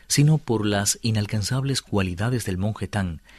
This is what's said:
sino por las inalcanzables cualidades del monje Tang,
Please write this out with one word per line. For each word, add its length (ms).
sino 320
por 260
las 360
inalcanzables 800
cualidades 600
del 140
monje 300
Tang, 340